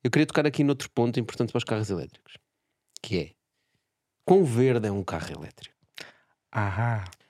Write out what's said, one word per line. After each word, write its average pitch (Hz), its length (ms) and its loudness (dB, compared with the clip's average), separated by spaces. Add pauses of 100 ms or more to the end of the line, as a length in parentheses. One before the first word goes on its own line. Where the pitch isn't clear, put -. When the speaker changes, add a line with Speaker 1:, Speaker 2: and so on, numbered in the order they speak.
Speaker 1:
Eu 120 80 0
queria 147 160 4
tocar 151 180 0
aqui 147 200 2
noutro 139 260 0
ponto 120 300 0
importante 113 320 -4
para 123 60 -2
os - 60 -4
carros 107 260 -2
elétricos, - 460 -8 (640)
que 95 180 -4
é, 80 120 -6 (920)
quão 185 200 6
verde 120 440 2
é - 20 0
um 98 140 -2
carro - 280 -6
elétrico? - 440 -16 (760)
Speaker 2:
Ahá. 107 540 -2 (260)